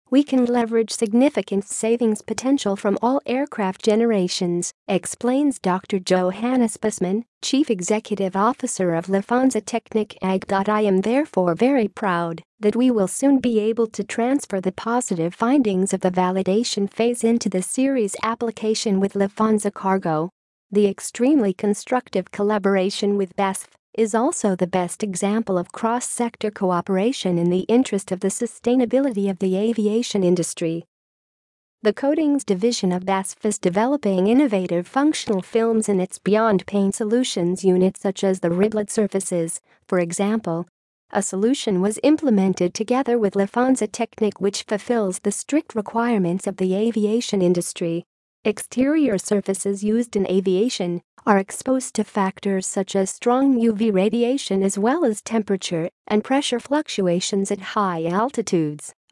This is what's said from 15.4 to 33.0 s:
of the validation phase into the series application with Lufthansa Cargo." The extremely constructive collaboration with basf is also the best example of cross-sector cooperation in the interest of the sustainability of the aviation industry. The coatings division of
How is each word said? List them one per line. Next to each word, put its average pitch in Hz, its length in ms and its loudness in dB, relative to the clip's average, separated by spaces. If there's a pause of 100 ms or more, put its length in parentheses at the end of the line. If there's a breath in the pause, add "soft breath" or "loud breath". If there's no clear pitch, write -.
of 180 60 -4
the 185 100 2
validation 190 760 0
phase 233 360 -2
into 226 260 2
the 185 140 -2
series 262 580 0
application 220 760 -2
with 196 160 0
Lufthansa 202 580 0
Cargo." 185 560 -2 (420)
The 202 140 4
extremely 233 680 2
constructive 208 760 -2
collaboration 202 880 0
with 190 180 -4
basf 196 340 -2 (260)
is 226 200 0
also 220 400 0
the 185 100 0 (140)
best 175 240 -4
example 202 520 -2
of 175 160 -4
cross-sector 233 800 -4
cooperation 185 880 0
in 175 140 2
the 185 140 0 (120)
interest 202 340 -2
of 190 100 -4
the 190 200 -2
sustainability 240 880 0
of 185 80 -4
the 185 180 0
aviation 214 680 0
industry. 170 600 0 (1000)
The 208 100 2
coatings 294 500 0
division 202 480 0
of 185 140 -4